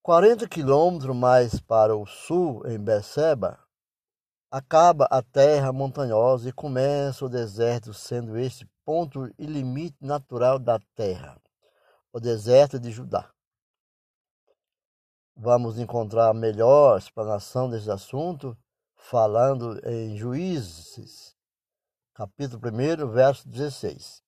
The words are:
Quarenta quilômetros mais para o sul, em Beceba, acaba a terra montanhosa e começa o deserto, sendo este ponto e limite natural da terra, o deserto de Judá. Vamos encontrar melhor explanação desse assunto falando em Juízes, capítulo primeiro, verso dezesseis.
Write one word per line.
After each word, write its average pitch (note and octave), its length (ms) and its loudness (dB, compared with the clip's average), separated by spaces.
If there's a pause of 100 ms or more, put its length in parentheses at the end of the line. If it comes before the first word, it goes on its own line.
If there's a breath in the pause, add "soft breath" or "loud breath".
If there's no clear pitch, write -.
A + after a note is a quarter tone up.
Quarenta G#3 480 4
quilômetros C#3+ 680 0
mais B2 420 4
para A2 380 2
o G#2 100 -8
sul, D#3+ 640 -4
em A2+ 100 -6
Beceba, G#2 800 -2 (880)
acaba D#3 580 4
a C3 140 2
terra C#3 520 2
montanhosa B2+ 760 0
e B2+ 40 -10
começa C#3 720 -4
o C3 40 -6
deserto, A#2 640 -4
sendo A#2 460 -10
este B2 260 -8 (200)
ponto D3+ 420 -6 (100)
e - 80 -14
limite D3 560 -8
natural C3+ 600 -2
da A#2 180 0 (160)
terra, D2+ 420 -6 (760)
o A#2+ 80 -12
deserto A#2+ 580 2
de A#2+ 140 -10
Judá. A#2 360 -8 (2000)
Vamos A#2 380 0
encontrar A2+ 560 2
melhor A2+ 640 4
explanação G#2+ 720 -6
desse G#2+ 180 -8
assunto C3+ 680 -8 (380)
falando A#2 840 0 (100)
em A2+ 280 -8
Juízes, A#2 1200 -10 (760)
capítulo A#2 480 -12
primeiro, C3 480 -2
verso C3 400 2
dezesseis. A#2+ 800 -10